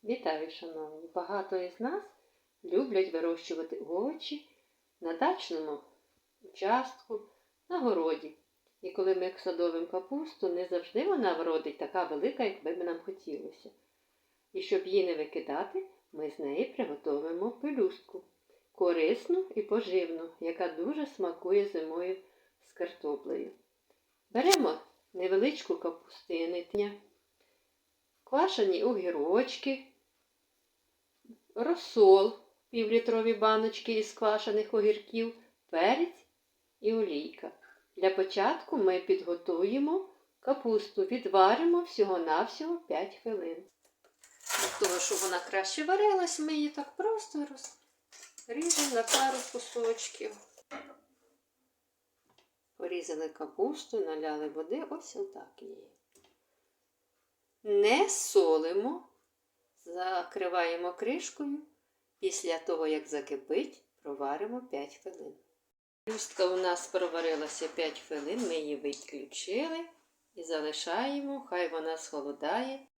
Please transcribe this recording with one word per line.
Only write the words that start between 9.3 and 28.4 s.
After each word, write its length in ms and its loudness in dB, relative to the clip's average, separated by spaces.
садовимо 500 0
капусту, 640 -4
не 160 0
завжди 400 -2
вона 300 2
вродить 440 -2
така 260 0
велика, 400 -2
як 200 -4
би 120 -2
нам 220 -4
хотілося. 720 -12
І 100 -6
щоб 240 0
її 200 4
не 80 0
викидати, 720 -4
ми 180 -6
з 80 -18
неї 260 -2
приготуємо 840 -4
пелюстку. 720 -2
Корисну 840 2
і 80 -2
поживну, 680 -2
яка 280 -2
дуже 380 -4
смакує 580 0
зимою 520 -4
з 40 -20
картоплею. 800 -6
Беремо 440 6
невеличку 640 2
капустиню, 880 -6
квашені 600 2